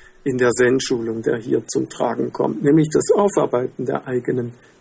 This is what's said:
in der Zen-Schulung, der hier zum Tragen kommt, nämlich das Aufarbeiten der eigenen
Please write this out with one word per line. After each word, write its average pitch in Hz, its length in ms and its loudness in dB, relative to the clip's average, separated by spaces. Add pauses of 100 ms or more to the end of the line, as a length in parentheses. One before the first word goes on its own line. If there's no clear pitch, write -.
(240)
in 127 140 -2
der 123 120 4
Zen-Schulung, 117 720 0
der 123 140 0
hier 123 300 -4
zum 131 220 -2
Tragen 123 440 -4
kommt, - 300 -2
nämlich 151 300 4
das - 220 4
Aufarbeiten 143 680 0
der 139 220 -6
eigenen 123 480 -4 (260)